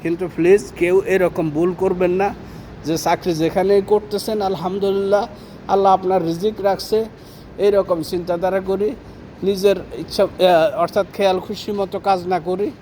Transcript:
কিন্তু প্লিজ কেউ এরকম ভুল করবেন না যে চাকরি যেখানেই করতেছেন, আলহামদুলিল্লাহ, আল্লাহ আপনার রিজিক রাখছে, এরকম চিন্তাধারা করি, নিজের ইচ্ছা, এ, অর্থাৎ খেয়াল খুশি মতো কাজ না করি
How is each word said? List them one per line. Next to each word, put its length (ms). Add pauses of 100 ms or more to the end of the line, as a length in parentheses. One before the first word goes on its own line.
কিন্তু 340
প্লিজ 420
কেউ 240
এরকম 480
ভুল 280
করবেন 340
না 220 (520)
যে 120
চাকরি 360
যেখানেই 480
করতেছেন, 600
আলহামদুলিল্লাহ, 840 (400)
আল্লাহ 260
আপনার 320
রিজিক 360
রাখছে, 440 (520)
এরকম 460
চিন্তাধারা 560
করি, 360 (480)
নিজের 320 (220)
ইচ্ছা, 300 (120)
এ, 80 (280)
অর্থাৎ 380
খেয়াল 260
খুশি 320
মতো 280
কাজ 280
না 120
করি 320 (100)